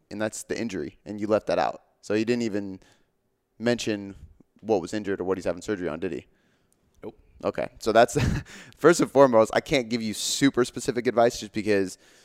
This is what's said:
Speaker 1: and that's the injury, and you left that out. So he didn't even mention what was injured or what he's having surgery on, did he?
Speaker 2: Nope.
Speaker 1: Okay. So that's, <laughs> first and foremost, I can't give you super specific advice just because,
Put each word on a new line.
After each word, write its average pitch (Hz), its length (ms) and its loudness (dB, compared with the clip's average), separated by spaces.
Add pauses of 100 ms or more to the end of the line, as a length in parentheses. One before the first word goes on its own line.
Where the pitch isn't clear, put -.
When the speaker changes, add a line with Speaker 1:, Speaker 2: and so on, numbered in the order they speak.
Speaker 1:
and 104 120 -8
that's - 220 -6
the - 160 -6
injury, 95 460 -6
and 104 140 -10
you 104 80 -4
left 104 200 2
that 87 120 0
out. 62 240 -2 (180)
So 101 140 -2
he 110 100 2
didn't 120 180 0
even 101 360 -4 (800)
mention 107 560 -4 (460)
what 104 200 2
was 90 120 -10
injured 98 260 -4
or 90 60 -6
what 95 120 -2
he's 87 80 -8
having 87 160 -4
surgery 90 280 -4
on, 80 100 -6
did 87 140 -6
he? 64 120 -10 (800)
Speaker 2:
Nope. - 160 -16 (240)
Speaker 1:
Okay. - 240 -4 (120)
So 110 120 -2
that's, 117 260 6 (320)
<laughs> - 280 -20
first 170 240 4
and 127 100 -2
foremost, 120 420 6
I 120 60 2
can't 127 280 -2
give 117 140 -4
you 107 120 -4
super - 520 0
specific 120 400 -6
advice 117 340 2
just 107 120 -12
because, 98 460 0 (280)